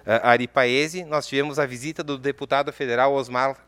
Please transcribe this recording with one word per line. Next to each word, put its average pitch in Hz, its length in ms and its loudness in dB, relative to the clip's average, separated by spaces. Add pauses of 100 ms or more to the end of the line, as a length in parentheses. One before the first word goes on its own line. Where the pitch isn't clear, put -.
eh, 110 160 2
Ari 120 280 4
Paese. 147 560 0
Nós 147 200 -2
tivemos 139 340 -2
a 147 60 2
visita 135 380 -8
do 143 140 -6
deputado 139 560 -2
federal 131 400 2
Osmar, 131 420 -2 (120)